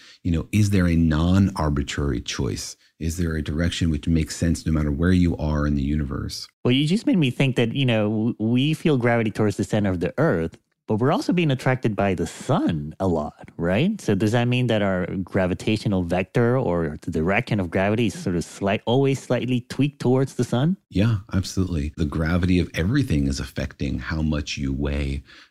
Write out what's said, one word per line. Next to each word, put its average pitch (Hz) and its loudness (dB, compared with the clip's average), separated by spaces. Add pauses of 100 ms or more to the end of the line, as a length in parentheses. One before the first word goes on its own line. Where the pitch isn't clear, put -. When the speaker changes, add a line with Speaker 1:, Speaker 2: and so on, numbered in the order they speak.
(240)
Speaker 1:
you 90 0
know, 80 -2
is 104 4
there 92 4
a 85 2
non-arbitrary 78 2
choice? - -6 (220)
Is 82 -4
there 82 -2
a 76 -4
direction 82 0
which 71 -4
makes 82 2
sense 82 0
no 82 0
matter 78 2
where 85 2
you 90 4
are 76 0
in 73 2
the 69 0
universe? 73 -4 (160)
Speaker 2:
Well, 123 2
you 139 2
just 196 0
made 269 2
me 143 2
think 131 0
that, 117 2
you 135 0
know, 110 2
w-, 110 0
we 123 2
feel 151 2
gravity 117 2
towards 104 0
the 107 0
center 104 0
of 90 -2
the 87 -2
Earth, 98 0 (300)
but 110 0
we're 123 2
also 269 0
being 170 2
attracted 123 0
by 101 0
the 85 -2
sun 120 -2
a 95 0
lot, 76 -4
right? 120 0
So 107 -2
does 104 0
that 120 2
mean 123 0
that 110 2
our 92 0 (120)
gravitational 95 0
vector 98 0
or 87 -2
the - -8
direction 98 0
of 90 -2
gravity 104 0
is 87 -6
sort 90 -2
of 80 -2
slight, 101 -2
always 139 0
slightly 123 -2
tweaked - -2
towards 131 2
the 123 0
sun? 147 0 (120)
Speaker 1:
Yeah, 107 2 (160)
absolutely. 90 -2
The 92 0
gravity 87 2
of - -2
everything 87 0
is 69 -2
affecting 67 -6
how 80 -4
much 76 -2
you 67 -4
weigh. 69 -2 (280)